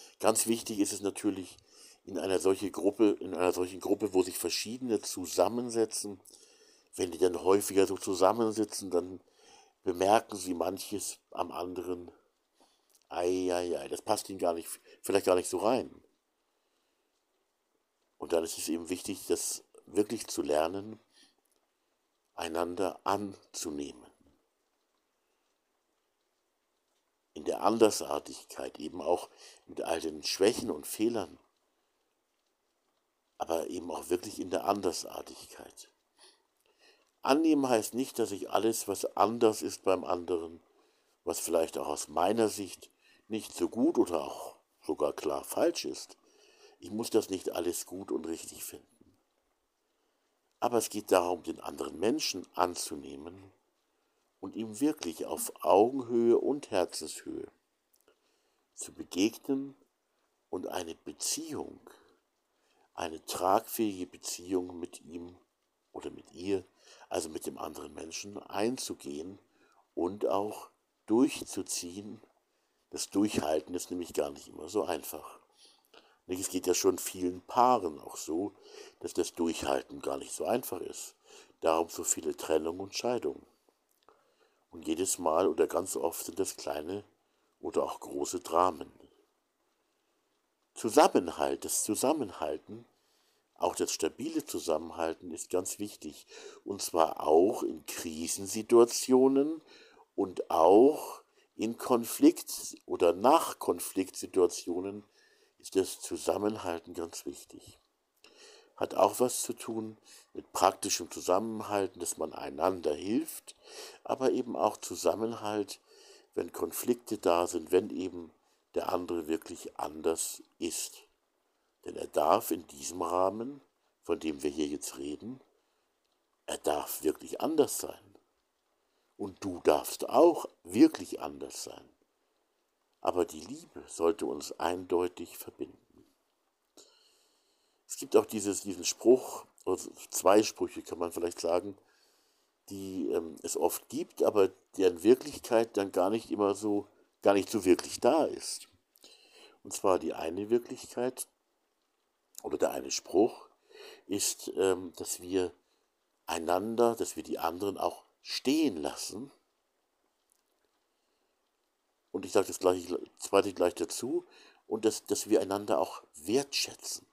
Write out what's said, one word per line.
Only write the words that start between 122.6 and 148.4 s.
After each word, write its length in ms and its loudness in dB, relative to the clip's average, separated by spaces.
diesem 340 -10
Rahmen, 580 0
von 180 -4
dem 220 -6
wir 80 -2
hier 160 -2
jetzt 320 -8
reden, 420 -10
er 120 -8
darf 440 -4
wirklich 380 -2
anders 380 2
sein. 240 -10
Und 280 -10
du 160 -6
darfst 480 2
auch 380 6
wirklich 560 4
anders 440 -10
sein. 240 -16
Aber 240 2
die 160 -6
Liebe 480 -14
sollte 380 2
uns 320 -6
eindeutig 800 -2
verbinden. 400 -14
Es 100 -12
gibt 200 0
auch 100 10
dieses, 360 -2
diesen 220 -8
Spruch, 600 4
oder 160 0
zwei 320 6
Sprüche 400 -6
kann 160 -10
man 140 -4
vielleicht 280 -4
sagen, 360 0
die, 400 -6
ähm, 340 -2
es 140 -6
oft 320 0
gibt, 340 -6
aber 280 6
deren 260 4
Wirklichkeit 760 4
dann 160 0
gar 180 4
nicht 200 -2
immer 240 2
so, 340 -2
gar 120 8
nicht 160 2
so 140 0
wirklich 360 4
da 240 6
ist. 440 -6